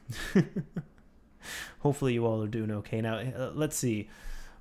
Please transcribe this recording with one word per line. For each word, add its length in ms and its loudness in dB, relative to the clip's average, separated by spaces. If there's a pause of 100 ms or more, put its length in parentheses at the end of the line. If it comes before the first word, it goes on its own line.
(340)
<laughs> 1500 -2
Hopefully 340 2
you 100 4
all 180 2
are 60 0
doing 220 0
okay. 300 -2
Now, 180 0
uh, 360 -4
let's 220 0
see. 320 0 (520)